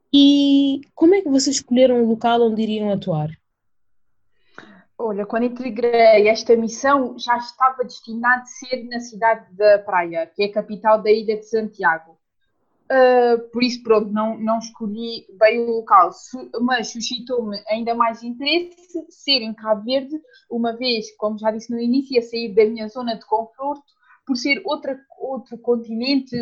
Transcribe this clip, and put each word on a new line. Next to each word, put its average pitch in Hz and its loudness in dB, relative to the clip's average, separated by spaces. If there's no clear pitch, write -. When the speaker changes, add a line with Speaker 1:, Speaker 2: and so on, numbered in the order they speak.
Speaker 1:
E 277 4
como 339 4
é 392 2
que 320 -4
vocês 269 0
escolheram 247 4
o 226 2
local 233 2
onde 220 0
iriam 214 -2
atuar? 165 -4
Speaker 2:
Olha, 208 -4
quando 233 -2
integrei 233 4
esta 226 4
missão, 240 0
já 240 -2
estava 254 0
destinado 240 -2
a - -20
ser 254 -10
na 240 -8
cidade 220 -2
da 202 6
Praia, 175 -4
que - -4
é - 0
a 202 -4
capital 214 0
da 220 -2
Ilha 214 0
de - -14
Santiago. 190 -4
Ah, 247 4
por 240 -2
isso, 247 -2
pronto, 220 2
não, 220 -4
não 220 -2
escolhi 226 -10
bem 226 4
o 233 -4
local, 196 4
su-, - -18
mas 247 -2
suscitou-me 233 -8
ainda 226 -4
mais 233 -2
interesse 294 -6
ser 269 -12
em 220 -10
Cabo 214 -4
Verde, 269 -6
uma 233 -4
vez, 233 -4
como 214 -6
já 220 -2
disse 226 -8
no 233 -6
início, 247 0
a - -4
sair 233 -8
da 220 4
minha 220 -4
zona 233 -8
de - -18
conforto, 277 -6
por 277 -2
ser 277 -2
outra, 269 -6
outro 254 -10
continente, 240 -4